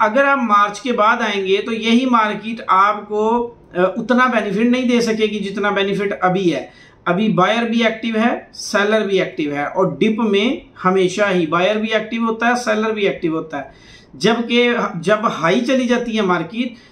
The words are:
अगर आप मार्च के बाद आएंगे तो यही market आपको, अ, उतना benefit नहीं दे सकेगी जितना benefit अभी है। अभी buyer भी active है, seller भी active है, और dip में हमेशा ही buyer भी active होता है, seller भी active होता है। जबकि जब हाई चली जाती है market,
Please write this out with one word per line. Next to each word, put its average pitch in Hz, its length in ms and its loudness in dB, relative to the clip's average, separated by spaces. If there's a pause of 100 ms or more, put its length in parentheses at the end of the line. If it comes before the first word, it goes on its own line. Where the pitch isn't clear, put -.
अगर 226 240 2
आप 277 140 2
मार्च 208 420 2
के 247 120 -4
बाद 220 300 2
आएंगे 196 360 0
तो 226 140 -6
यही 226 340 2
market 220 640 -2
आपको, 208 680 2 (380)
अ, 185 220 2
उतना 247 280 2
benefit 214 400 0
नहीं 247 220 2
दे 240 120 4
सकेगी 214 380 0
जितना 196 320 -2
benefit 196 520 -2
अभी 180 280 2
है। 131 200 -4 (360)
अभी 190 220 0
buyer 196 360 2
भी 226 180 0
active 226 340 -2
है, 240 380 0
seller 214 460 0
भी 196 180 0
active 160 340 -2
है, 143 140 -4
और 175 320 0
dip 214 220 2
में 220 420 0 (200)
हमेशा 185 440 2
ही 180 200 0
buyer 185 320 0
भी 214 100 -2
active 226 360 -2
होता 226 240 0
है, 240 80 2
seller 220 360 -2
भी 214 100 -4
active 170 320 -2
होता 160 220 -8
है। - 160 -10 (440)
जबकि 240 580 2 (260)
जब 214 240 0
हाई 185 360 0
चली 254 260 0
जाती 240 260 -2
है 214 100 0
market, 185 520 -4 (180)